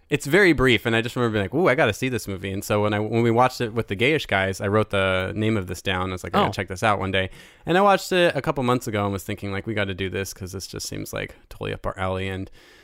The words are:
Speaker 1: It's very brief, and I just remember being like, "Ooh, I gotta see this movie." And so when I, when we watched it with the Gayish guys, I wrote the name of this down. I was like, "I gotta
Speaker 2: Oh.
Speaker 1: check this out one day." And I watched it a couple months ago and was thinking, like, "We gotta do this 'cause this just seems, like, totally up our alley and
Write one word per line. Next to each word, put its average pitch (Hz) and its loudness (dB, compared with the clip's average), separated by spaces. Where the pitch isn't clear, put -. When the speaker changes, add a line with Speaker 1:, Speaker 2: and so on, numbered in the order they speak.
Speaker 1:
It's - -2
very 175 6
brief, 127 4
and 117 2
I 113 2
just 117 -6
remember 117 0
being 101 0
like, 92 -8
"Ooh, 160 4
I 135 4
gotta 135 2
see 131 -4
this 123 -4
movie." 98 -6
And 98 -6
so 104 0
when 107 0
I, 104 0
when 110 0
we 117 4
watched 123 2
it 110 -4
with 117 -2
the 104 -4
Gayish 135 2
guys, 95 0
I 110 -2
wrote 104 2
the 95 0
name 107 0
of 95 -4
this 95 -8
down. 95 -2
I - -4
was 92 -6
like, - -4
"I 196 4
gotta 196 2
Speaker 2:
Oh. - -6
Speaker 1:
check 98 -4
this 92 -6
out 104 2
one 95 -2
day." 95 0
And 165 2
I 190 6
watched 196 4
it 175 4
a 143 -2
couple 143 -2
months 123 2
ago 104 0
and 101 0
was 95 -4
thinking, 101 -6
like, 98 -6
"We 113 -4
gotta 101 -2
do 95 -2
this 98 -4
'cause 92 -12
this 98 -10
just - -10
seems, - -8
like, 50 -8
totally 104 -8
up - -10
our - -6
alley 95 -2
and 95 -8